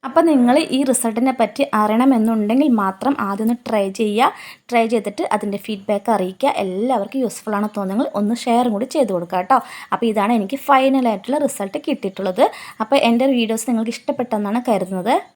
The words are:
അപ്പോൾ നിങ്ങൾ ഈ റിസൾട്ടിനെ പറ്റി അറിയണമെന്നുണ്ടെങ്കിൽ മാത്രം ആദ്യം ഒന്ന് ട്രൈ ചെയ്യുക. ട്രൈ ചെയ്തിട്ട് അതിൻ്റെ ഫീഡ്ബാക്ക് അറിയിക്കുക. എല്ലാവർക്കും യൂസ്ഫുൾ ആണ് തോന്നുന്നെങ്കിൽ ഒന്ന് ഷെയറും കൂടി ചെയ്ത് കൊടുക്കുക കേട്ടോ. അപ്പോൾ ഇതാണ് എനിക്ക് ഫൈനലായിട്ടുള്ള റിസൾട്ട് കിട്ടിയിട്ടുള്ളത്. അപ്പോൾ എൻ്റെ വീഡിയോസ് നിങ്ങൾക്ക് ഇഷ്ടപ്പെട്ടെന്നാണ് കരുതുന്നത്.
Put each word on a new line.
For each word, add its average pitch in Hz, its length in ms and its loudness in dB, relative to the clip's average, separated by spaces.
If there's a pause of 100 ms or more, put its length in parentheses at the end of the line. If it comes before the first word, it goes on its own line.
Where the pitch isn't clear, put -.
അപ്പോൾ 330 220 4
നിങ്ങൾ 247 260 6 (220)
ഈ - 20 2 (100)
റിസൾട്ടിനെ 240 500 0
പറ്റി 220 240 0 (160)
അറിയണമെന്നുണ്ടെങ്കിൽ 226 880 2 (120)
മാത്രം 190 320 -2 (140)
ആദ്യം 202 180 -4
ഒന്ന് 233 100 2 (120)
ട്രൈ 214 160 0 (160)
ചെയ്യുക. 220 300 2 (400)
ട്രൈ 233 140 2 (100)
ചെയ്തിട്ട് 208 300 -2 (120)
അതിൻ്റെ 202 300 -4
ഫീഡ്ബാക്ക് 202 500 -4
അറിയിക്കുക. 190 340 -2 (140)
എല്ലാവർക്കും 214 640 -2
യൂസ്ഫുൾ 214 340 -6
ആണ് 214 160 -2
തോന്നുന്നെങ്കിൽ 202 340 -2 (100)
ഒന്ന് 208 240 0
ഷെയറും 240 320 2
കൂടി 226 200 -4
ചെയ്ത് 254 200 0
കൊടുക്കുക 175 260 -2
കേട്ടോ. 254 160 2 (360)
അപ്പോൾ - 180 0
ഇതാണ് 208 280 2
എനിക്ക് 202 280 -4
ഫൈനലായിട്ടുള്ള 262 760 2
റിസൾട്ട് 202 320 -4 (100)
കിട്ടിയിട്ടുള്ളത്. 196 580 -2 (380)
അപ്പോൾ 277 140 2 (120)
എൻ്റെ 233 180 2 (100)
വീഡിയോസ് 226 340 -2
നിങ്ങൾക്ക് 226 260 -2
ഇഷ്ടപ്പെട്ടെന്നാണ് 233 720 -2
കരുതുന്നത്. 190 460 0 (200)